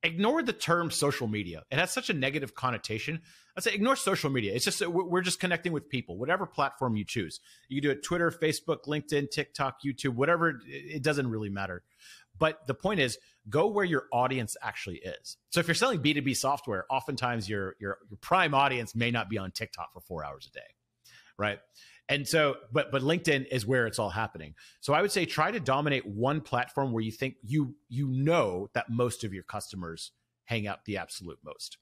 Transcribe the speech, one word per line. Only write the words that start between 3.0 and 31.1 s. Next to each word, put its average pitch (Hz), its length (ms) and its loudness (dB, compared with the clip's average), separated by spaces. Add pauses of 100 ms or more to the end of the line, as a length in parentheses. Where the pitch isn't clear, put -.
I'd 185 80 -6
say 214 80 2
ignore 220 240 2
social 190 320 0
media. 117 260 0
It's 123 120 0
just, 190 200 0
we're, 175 200 0
we're 180 160 2
just 180 180 -2
connecting 175 320 0
with 147 160 -4
people, 120 300 -4
whatever 175 260 0
platform 139 520 0
you 104 100 0
choose. 87 340 -4 (280)
You 135 120 -2
can 143 80 2
do 139 40 4
it 147 120 -2
Twitter, 170 260 2
Facebook, - 560 0
LinkedIn, 147 440 0
TikTok, 139 520 -4
YouTube, 135 320 -2
whatever. 160 360 4
It, 131 160 -6
it 143 360 -8
doesn't 143 280 2
really 107 180 -2
matter. 98 340 -4 (560)
But 156 280 0
the 135 80 -2
point 190 260 0
is, 123 180 2 (300)
go 156 200 4
where 202 180 2
your 151 260 2
audience 127 500 2
actually 101 360 -8
is. - 400 -12 (100)
So 175 120 2
if 165 60 0
you're 165 80 0
selling 220 280 2
B 147 100 4
two 147 80 2
B 131 140 0
software, 127 560 -2
oftentimes 123 580 -2
your, 98 320 -4
your, 98 160 -4 (140)
your 101 100 -16
prime 170 320 4
audience 131 420 2
may 117 160 2
not 110 200 -2
be 110 80 -2
on 95 120 -4
TikTok 87 440 -10
for 95 60 -14
four 82 220 -8
hours 71 240 -10
a - 40 -20
day, 64 160 -16 (720)
right? 104 200 -2 (500)
And 143 200 0
so, 151 280 4 (140)
but, 135 220 2
but 135 100 2
LinkedIn 143 480 2
is 120 160 0
where 120 220 4
it's - 100 -4
all 104 120 0
happening. 85 440 -6 (260)
So 139 120 0
I 160 100 6
would 202 80 2
say 185 140 2
try 156 260 2
to 233 80 -4
dominate 139 480 2
one 120 340 0
platform 127 520 0
where 113 100 0
you 110 80 0
think 131 320 -4
you, 135 320 0 (140)
you 135 180 -2
know 131 680 2
that 117 140 0
most 117 360 0
of 98 100 -4
your 90 80 -8
customers 87 680 -8 (320)
hang 107 240 -2
out - 160 -6
the 101 140 -4
absolute 85 440 -10